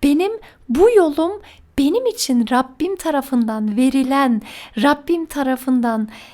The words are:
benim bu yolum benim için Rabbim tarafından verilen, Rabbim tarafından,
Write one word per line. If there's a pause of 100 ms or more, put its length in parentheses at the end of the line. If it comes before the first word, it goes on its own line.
benim (360)
bu
yolum (460)
benim
için
Rabbim
tarafından
verilen, (400)
Rabbim
tarafından, (260)